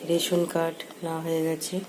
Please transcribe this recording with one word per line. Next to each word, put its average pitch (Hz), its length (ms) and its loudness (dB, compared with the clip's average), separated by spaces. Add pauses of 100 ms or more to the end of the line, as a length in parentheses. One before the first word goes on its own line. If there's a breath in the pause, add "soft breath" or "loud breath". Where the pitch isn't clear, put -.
রেশন 170 360 4
কার্ড 165 600 -2
না 165 160 -2
হয়ে 160 220 2
গেছে। 160 460 0